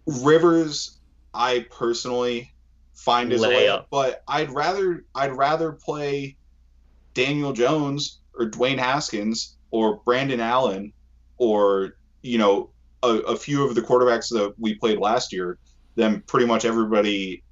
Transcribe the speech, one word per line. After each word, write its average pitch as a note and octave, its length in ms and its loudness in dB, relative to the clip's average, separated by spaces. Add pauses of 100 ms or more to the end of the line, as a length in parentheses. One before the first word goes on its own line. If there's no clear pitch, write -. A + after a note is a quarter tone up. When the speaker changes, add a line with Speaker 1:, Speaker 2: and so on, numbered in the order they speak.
Speaker 1:
Rivers, D#3 920 2 (360)
I B2 360 -2
personally B2 840 -4 (400)
find A#2+ 380 0
as A2+ 100 2
a G#2+ 60 4
layup, G2 40 2
Speaker 2:
Layup. G2+ 380 2
Speaker 1:
but C3+ 380 -2
I'd C#3+ 240 -2
rather, F3 520 -2 (120)
I'd C#3 160 -2
rather D#3 400 0
play C#3+ 640 -6 (760)
Daniel C#3 380 -2
Jones C#3+ 680 -2 (180)
or A#2 80 0
Dwayne B2 320 -2
Haskins A2+ 800 -4 (160)
or A2 320 0
Brandon B2 360 0
Allen A2+ 520 -2 (460)
or, G2+ 580 2 (260)
you A#2+ 160 -2
know, G2+ 320 2 (320)
a, A#2 180 2
a A2+ 160 -4
few C#3+ 280 -2
of B2 100 -2
the A#2 80 0
quarterbacks B2 480 2
that G#2 280 -2
we A2 160 -2
played G#2+ 240 0
last G2+ 340 -2
year F2+ 260 -6 (380)
than G#2+ 260 0
pretty B2 240 2
much A#2 180 2
everybody G#2 880 0